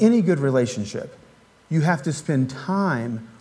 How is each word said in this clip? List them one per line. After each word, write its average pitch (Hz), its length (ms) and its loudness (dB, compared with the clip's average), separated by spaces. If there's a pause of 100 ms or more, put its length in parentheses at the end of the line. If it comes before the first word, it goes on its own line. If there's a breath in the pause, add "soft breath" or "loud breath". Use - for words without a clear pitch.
any 226 200 6
good 170 180 2
relationship, 127 760 -2 (540)
you 160 120 0
have 165 220 0
to 165 80 -4
spend 135 380 -2
time 127 800 -4 (120)